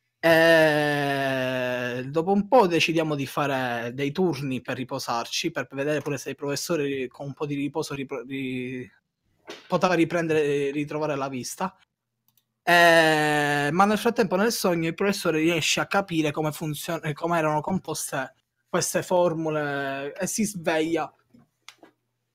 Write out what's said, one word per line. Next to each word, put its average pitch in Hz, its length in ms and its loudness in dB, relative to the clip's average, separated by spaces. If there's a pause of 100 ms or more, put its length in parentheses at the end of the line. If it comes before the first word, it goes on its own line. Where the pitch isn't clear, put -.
(200)
E 139 1900 2
dopo 165 240 0
un 202 160 2
po' 240 180 6
decidiamo 160 480 0
di 139 120 -4
fare 127 680 -2
dei 143 180 -4
turni 143 480 -2
per 127 160 -8
riposarci, 127 720 -4
per 131 200 -6
vedere 143 300 -2
pure 143 180 -6
se - 120 -10
il 135 60 -8
professore 143 480 -4
ri-, 135 240 -4
con - 180 -16
un 139 80 -10
po' 156 120 -8
di 143 80 -4
riposo 143 400 -6
ripro-, 135 300 -8
ri-, 127 640 -8 (760)
poteva 180 280 2
riprendere 165 500 2
e 143 280 0
ritrovare 151 440 -4
la 139 120 -4
vista. 135 480 -8 (840)
Eh, 151 1120 6
ma 185 140 4
nel 214 120 2
frattempo 220 380 0
nel 220 160 2
sogno 170 360 0
il 165 60 -4
professore 196 440 0
riesce 165 420 2
a 151 60 -2
capire 170 460 0
come 156 200 -2
funziona, 156 600 -6
come 170 240 0
erano 151 220 2
composte 160 720 -4 (340)
queste 175 340 -2
formule 147 1120 -2
e 185 120 -6
si 220 180 -2
sveglia 160 640 -2 (1200)